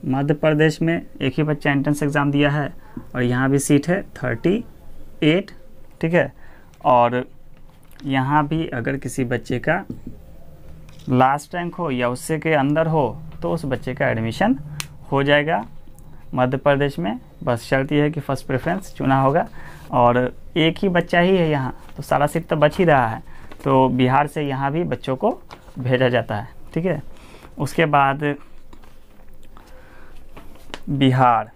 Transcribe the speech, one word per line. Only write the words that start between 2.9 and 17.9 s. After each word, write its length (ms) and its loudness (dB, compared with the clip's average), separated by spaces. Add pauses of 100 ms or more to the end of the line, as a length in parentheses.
और 80 -2
यहाँ 280 2
भी 80 4
seat 300 2
है 120 2 (140)
थर्टी 500 -2 (600)
एट, 260 2 (500)
ठीक 140 0
है। 180 4 (540)
और 380 6 (800)
यहाँ 440 2
भी 200 -2
अगर 280 -4
किसी 300 -4
बच्चे 340 -4
का 240 0 (1300)
last 440 2
rank 200 -6
हो 160 -4
या 180 0
उससे 300 -4
के 160 0
अंदर 340 2
हो 200 2 (340)
तो 100 -2
उस 140 -4
बच्चे 280 -4
का 140 0
admission 500 0 (520)
हो 120 2
जाएगा 420 4 (680)
मध्य 240 2
प्रदेश 400 2
में। 200 -2 (260)
बस 180 0
शर्त 300 0